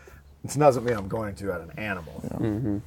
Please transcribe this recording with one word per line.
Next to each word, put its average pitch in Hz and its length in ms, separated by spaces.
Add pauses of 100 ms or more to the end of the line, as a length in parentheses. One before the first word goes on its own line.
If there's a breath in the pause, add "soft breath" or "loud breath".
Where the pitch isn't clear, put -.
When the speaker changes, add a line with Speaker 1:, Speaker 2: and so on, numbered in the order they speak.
(440 soft breath)
Speaker 1:
it 123 140
doesn't 135 260
mean 120 120
I'm 98 120
going 107 280
to 98 160
at 87 80
an 82 180
animal. 98 460
Speaker 2:
Yeah. - 140
Speaker 3:
Mm-hmm. 107 480